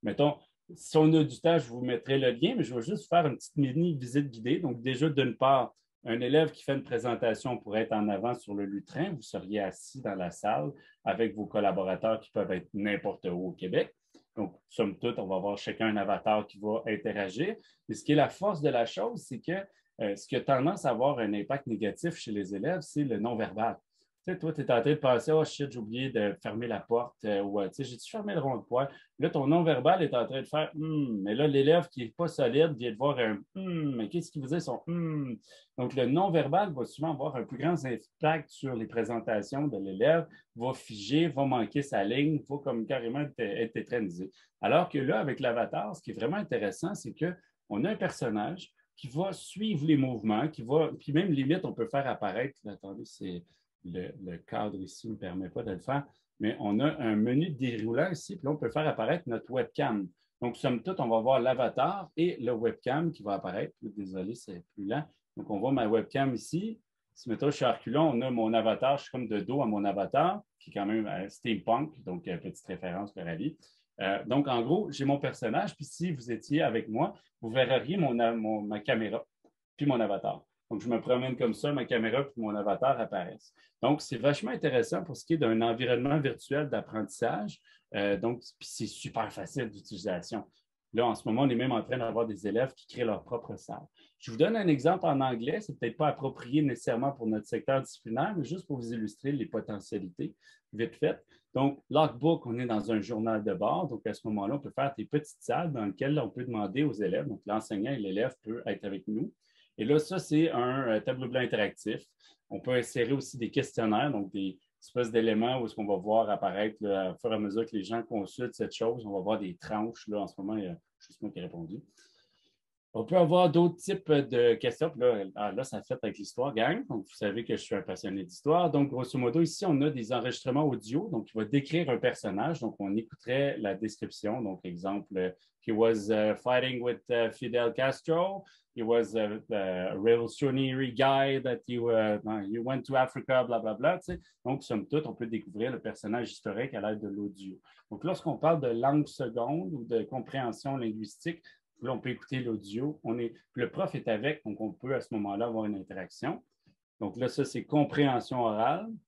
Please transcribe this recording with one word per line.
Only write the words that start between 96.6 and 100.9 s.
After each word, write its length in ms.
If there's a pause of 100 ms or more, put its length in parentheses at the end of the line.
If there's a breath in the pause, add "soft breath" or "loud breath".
nécessairement 500
pour 140
notre 200
secteur 360
disciplinaire, 540
mais 80
juste 220
pour 120
vous 140
illustrer 400
les 140
potentialités, 880 (380 soft breath)
vite 240